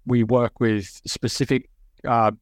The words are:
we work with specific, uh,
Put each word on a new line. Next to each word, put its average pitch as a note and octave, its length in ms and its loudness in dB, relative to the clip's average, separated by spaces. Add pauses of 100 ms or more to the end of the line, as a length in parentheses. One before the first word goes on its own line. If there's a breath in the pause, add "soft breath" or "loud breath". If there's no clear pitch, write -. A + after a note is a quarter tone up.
we A#2+ 180 2
work A#2+ 340 0
with G#2+ 260 0 (220)
specific, - 600 -4 (380)
uh, A2+ 360 2